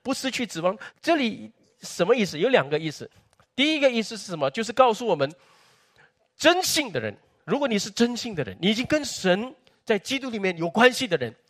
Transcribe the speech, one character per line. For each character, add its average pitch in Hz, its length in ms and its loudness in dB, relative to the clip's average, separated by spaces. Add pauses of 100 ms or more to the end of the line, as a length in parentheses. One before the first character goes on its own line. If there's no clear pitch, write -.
不 262 120 -4
失 262 180 -4
去 240 140 -4
指 165 160 -8
望。 185 160 0 (240)
这 330 140 2
里 220 360 -2 (300)
什 - 240 -2
么 233 100 6
意 226 80 2
思？ 156 160 -4
有 220 100 2
两 175 200 4
个 151 100 0
意 160 100 -4
思。 123 200 -12 (460)
第 302 200 2
一 294 40 -4
个 277 100 6
意 226 120 0
思 220 160 -8
是 - 100 -14
什 170 120 -8
么？ 139 120 2
就 226 120 -4
是 233 100 -6
告 247 200 6
诉 240 120 -4
我 190 100 2
们， 139 140 0 (1040)
真 349 260 4
信 294 300 -2
的 139 80 -4
人， 107 160 -6 (300)
如 208 120 0
果 285 100 0
你 214 120 2
是 214 100 -6
真 240 280 0
信 226 180 -8
的 143 80 -4
人， 98 160 -10
你 185 100 2
已 220 40 2
经 233 120 -2
跟 302 200 -2
神 202 500 -2 (300)
在 214 120 2
基 262 220 -4
督 262 100 -8
里 220 80 -6
面 185 200 -2
有 170 120 -4
关 240 220 6
系 254 160 -4
的 175 80 0
人 120 180 -6 (160)